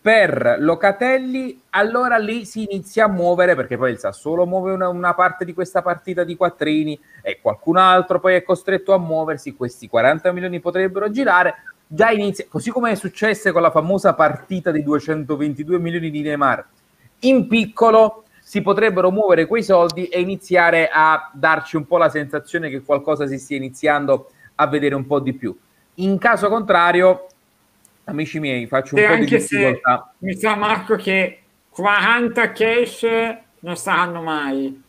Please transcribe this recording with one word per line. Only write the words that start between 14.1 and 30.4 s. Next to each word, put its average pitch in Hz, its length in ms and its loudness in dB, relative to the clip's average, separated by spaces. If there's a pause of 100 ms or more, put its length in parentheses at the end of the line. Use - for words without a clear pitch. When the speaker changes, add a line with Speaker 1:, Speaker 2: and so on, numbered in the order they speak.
Speaker 1:
partita 160 560 -2
dei 151 140 -2
duecentoventidue 151 960 -4
milioni 170 300 -6
di 147 100 -6
Neymar. 143 440 -2 (560)
In 247 280 2
piccolo 220 760 2 (160)
si - 220 -6
potrebbero 185 480 2
muovere 185 360 2
quei 208 180 -2
soldi 175 420 2
e 175 140 -4
iniziare 175 720 2
a 156 400 2
darci 156 420 -2
un 156 100 -2
po' 175 120 -2
la 165 140 4
sensazione 151 600 -6
che 131 120 -10
qualcosa 143 440 -2
si 135 120 -6
stia 139 180 -10
iniziando 139 720 -2 (240)
a 151 140 0
vedere 143 260 0
un 135 100 -6
po' 143 140 -2
di 131 140 -4
più. 107 240 -8 (380)
In 190 240 -2
caso 208 300 2
contrario, 185 800 2 (800)
amici 151 340 -8
miei, 127 280 -4
faccio 135 280 -4
un 202 60 4
Speaker 2:
Sì, 214 80 6
Speaker 1:
po' 208 60 4
di 226 80 2
Speaker 2:
anche 233 180 2
se - 160 -6
Speaker 1:
difficoltà. - 640 0
Speaker 2:
mi 185 180 -6
sa, 214 180 0